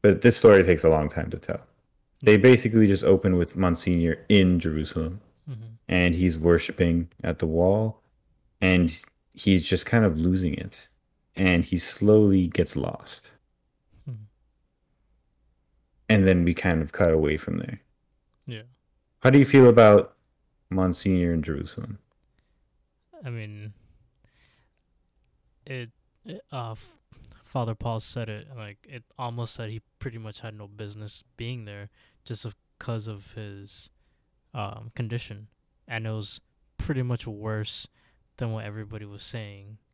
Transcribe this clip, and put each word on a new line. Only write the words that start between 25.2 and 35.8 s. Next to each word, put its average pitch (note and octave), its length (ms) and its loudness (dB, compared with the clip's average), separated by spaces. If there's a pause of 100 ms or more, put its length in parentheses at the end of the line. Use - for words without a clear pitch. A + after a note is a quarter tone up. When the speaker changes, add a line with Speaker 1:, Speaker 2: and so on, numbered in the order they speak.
Speaker 2:
it, B2+ 240 -14 (340)
it, G3+ 160 -18 (120)
uh, A#2 200 -12
F-, - 240 -20 (480)
Father A2+ 300 -6
Paul A2+ 260 -8
said A2+ 280 -12
it, G#2+ 280 -16
like, G#2 220 -18 (100)
it B2 160 -20 (140)
almost A#2+ 360 -10
said A2 160 -12
he A2 100 -12 (180)
pretty A#2 200 -14
much A2 220 -18
had A2 160 -18
no G#2 120 -20
business G#2 560 -16 (120)
being A#2 280 -12
there G2+ 260 -18 (340)
just - 200 -12
of, G#2+ 100 -12 (240)
'cause A2+ 300 -10
of G2+ 240 -18
his, G2+ 580 -16 (640)
um, A2 400 -12
condition. A2 540 -12 (380)